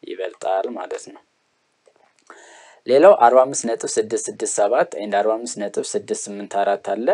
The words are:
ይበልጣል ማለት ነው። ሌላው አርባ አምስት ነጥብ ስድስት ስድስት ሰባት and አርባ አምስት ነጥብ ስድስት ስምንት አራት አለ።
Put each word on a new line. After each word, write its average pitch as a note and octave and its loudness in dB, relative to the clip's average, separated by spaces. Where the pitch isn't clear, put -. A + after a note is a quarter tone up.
ይበልጣል F#2 -6
ማለት - -10
ነው። - -20
ሌላው D3+ 8
አርባ A#2+ 6
አምስት C3+ 0
ነጥብ A2+ -4
ስድስት G#2+ -4
ስድስት G#2+ -8
ሰባት A#2 0
and G#2 -8
አርባ G#2 0
አምስት A#2+ -6
ነጥብ G2+ -6
ስድስት G#2+ -8
ስምንት G2+ -12
አራት G2+ -2
አለ። G#2 -4